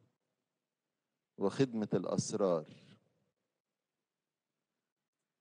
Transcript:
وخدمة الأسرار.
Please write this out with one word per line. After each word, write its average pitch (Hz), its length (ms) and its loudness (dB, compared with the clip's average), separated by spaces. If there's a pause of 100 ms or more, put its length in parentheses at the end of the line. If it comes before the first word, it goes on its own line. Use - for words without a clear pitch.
(1400)
وخدمة 110 560 0
الأسرار. 92 720 0 (2750)